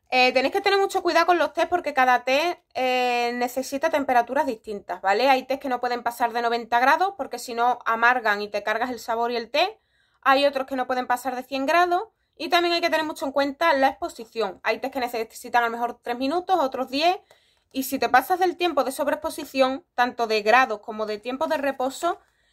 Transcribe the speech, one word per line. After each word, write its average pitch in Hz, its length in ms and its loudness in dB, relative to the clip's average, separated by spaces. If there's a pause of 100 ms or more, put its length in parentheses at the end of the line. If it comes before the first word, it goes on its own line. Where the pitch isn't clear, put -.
Eh, 254 220 4
tenéis 262 220 0
que 403 80 0
tener 392 180 2
mucho 392 240 -2
cuidado 339 220 2
con 359 140 4
los 302 120 0
tés 339 140 0
porque 339 280 -2
cada 254 300 4
té, 302 400 0 (100)
eh, 247 600 0
necesita 262 560 -4
temperaturas 262 560 0
distintas, 202 560 -8
¿vale? 214 280 4
Hay 262 140 4
tés 269 160 -4
que 277 80 -8
no 247 140 -4
pueden 240 220 -4
pasar 240 280 -2
de 233 100 -4
noventa 233 380 0
grados 320 380 2
porque 254 200 -8
si 240 160 -10
no 240 320 2
amargan 226 560 2
y 208 80 -6
te 208 140 -6
cargas 226 280 -2
el 226 80 -10
sabor 233 320 -2
y 240 40 -4
el 226 140 -6
té. 359 320 -2 (400)
Hay 269 240 4
otros 269 220 0
que 269 80 -8
no 254 120 -2
pueden 254 200 -2
pasar 254 280 -2
de 254 80 -8
cien 269 220 -4
grados. 349 380 2 (340)
Y 285 120 -8
también 349 240 2
hay 339 80 0
que 330 80 2
tener 311 160 0
mucho 311 200 -8
en 277 60 -4
cuenta 285 420 2
la 269 140 4
exposición. 226 760 -6
Hay 226 160 0
tés 262 120 -6
que 277 80 -6
necesitan 240 640 -2
a 233 40 2
lo 226 40 -4
mejor 240 300 -6
tres 240 160 -6
minutos, 339 420 0
otros 262 300 -2
diez. 330 280 2 (540)
Y 262 120 -4
si 262 140 -4
te 233 120 0
pasas 269 300 2
del 359 180 0
tiempo 311 260 2
de 254 80 -4
sobreexposición, 285 920 -2 (100)
tanto 247 320 0
de 214 140 0
grados 220 380 2
como 214 260 -8
de 208 120 -6
tiempo 262 300 -6
de 311 100 0
reposo, 277 600 -4 (340)